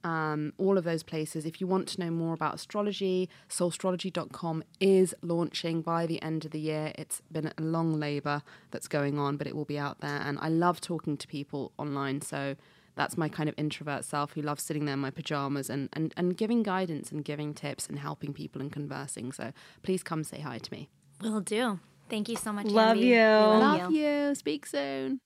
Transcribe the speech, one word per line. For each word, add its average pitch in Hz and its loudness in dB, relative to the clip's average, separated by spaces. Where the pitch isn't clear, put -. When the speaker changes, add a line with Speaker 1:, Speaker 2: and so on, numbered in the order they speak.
Speaker 1:
um, 156 0
all 190 4
of 170 0
those 165 0
places. 156 -4
If 165 -8
you 190 -2
want 190 0
to - -6
know 170 -2
more 165 0
about 160 -2
astrology, 190 -2
soulstrology 180 -2
dot - -6
com 160 -4
is 190 6
launching 170 -2
by 165 0
the 160 -2
end 160 -4
of 156 -10
the 156 -6
year. 156 -4
It's - -8
been 156 -4
a 160 -6
long 160 2
labor 147 0
that's - -8
going 143 2
on, 143 0
but 143 -4
it - -6
will 151 -4
be 147 -4
out 143 -6
there. 143 -4
And 143 -4
I 156 -2
love 170 4
talking 151 -4
to - -10
people 143 -6
online, 139 -4
so 139 -6
that's 143 -2
my 156 0
kind 151 -2
of - -4
introvert 147 -4
self 147 -4
who 151 -6
loves 147 -4
sitting 151 -4
there 143 -2
in 139 -2
my 135 -2
pajamas 139 -4
and, 139 -4
and, 160 -2
and 180 0
giving 226 0
guidance 185 -2
and 147 -6
giving 147 -6
tips - -8
and 147 -8
helping 147 -8
people 143 -10
and 143 -6
conversing. 139 -8
So - -10
please 185 -2
come 156 -4
say - -12
hi 127 -8
to - -12
me. - -12
Speaker 2:
Will 220 -2
do. 214 -2
Thank 214 -4
you 233 -4
so 214 -6
much, 202 -4
Speaker 3:
Love 220 8
Speaker 2:
Andy. 233 6
Speaker 3:
you. 247 10
Speaker 2:
We - 10
love 214 10
Speaker 1:
Love 359 0
Speaker 2:
you. 311 4
Speaker 1:
you. 285 2
Speak 294 -4
soon. 269 -2